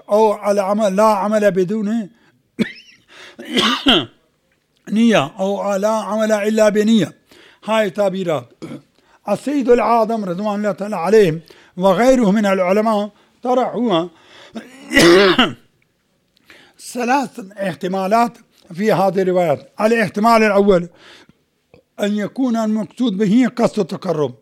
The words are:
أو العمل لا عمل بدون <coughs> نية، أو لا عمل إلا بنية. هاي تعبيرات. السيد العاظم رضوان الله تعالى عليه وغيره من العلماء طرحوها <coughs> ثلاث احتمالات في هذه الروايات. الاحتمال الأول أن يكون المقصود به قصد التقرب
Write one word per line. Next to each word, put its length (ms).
أو 420
العمل 440
لا 80
عمل 480
بدون 580
<coughs> 1600
نية، 500
أو 360
لا 140
عمل 420
إلا 380
بنية. 440
هاي 240
تعبيرات. 720
السيد 400
العاظم 560
رضوان 300
الله 160
تعالى 240
عليه 460
وغيره 540
من 140
العلماء 640
طرحوها 680
<coughs> 680
ثلاث 460
احتمالات 840
في 180
هذه 300
الروايات. 500
الاحتمال 640
الأول 460
أن 160
يكون 400
المقصود 600
به 380
قصد 240
التقرب 640